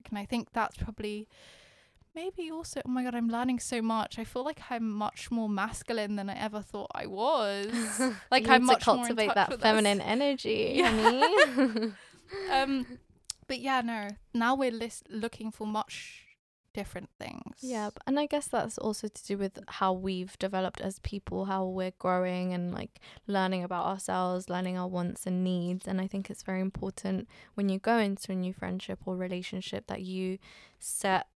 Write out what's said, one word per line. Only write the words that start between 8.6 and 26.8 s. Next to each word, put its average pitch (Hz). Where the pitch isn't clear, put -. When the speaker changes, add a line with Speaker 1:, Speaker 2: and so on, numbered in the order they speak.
Speaker 2:
need 254
to 254
Speaker 1:
much 254
more 214
in 247
Speaker 2:
cultivate 226
Speaker 1:
touch -
Speaker 2:
that 196
Speaker 1:
with 233
Speaker 2:
feminine 214
Speaker 1:
us. -
Speaker 2:
energy, 247
Speaker 1:
<laughs> -
Yeah. -
Speaker 2:
honey. 254
<laughs> -
Speaker 1:
Um, 269
but 262
yeah, 262
no, 226
now 233
we're 262
lis-, 226
looking 220
for 214
much -
different 202
things. -
Speaker 2:
Yeah, 226
b-, -
and 269
I 294
guess 294
that's 226
also 214
to -
do 202
with 196
how 190
we've 185
developed 190
as 190
people, 190
how 190
we're 185
growing 180
and, 175
like, -
learning 185
about 175
ourselves, 185
learning 185
our 180
wants 175
and 180
needs. 180
And 185
I 190
think 196
it's -
very 185
important 190